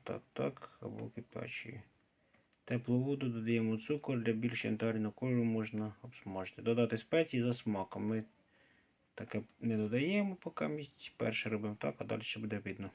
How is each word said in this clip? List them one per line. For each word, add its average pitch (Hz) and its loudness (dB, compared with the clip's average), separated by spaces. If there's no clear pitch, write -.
так, 98 -6
так, - -4
або 107 -8
кипячої. - -10
Теплу 123 2
воду, 139 0
додаємо 113 2
цукор, 135 -2
для 113 4
більш 120 0
янтарного 110 2
кольору 123 2
можна 107 0
обсмажити. 95 -8
Додати 117 4
спеції 160 2
за 120 4
смаком. 101 -2
Ми 110 0
таке - -6
не 113 0
додаємо 160 2
поки 156 -4
місць. 151 -8
Перше 113 -2
робимо 107 -2
так, - -2
а 110 -6
далі 110 -4
ще - -6
буде 107 -4
видно. 98 -6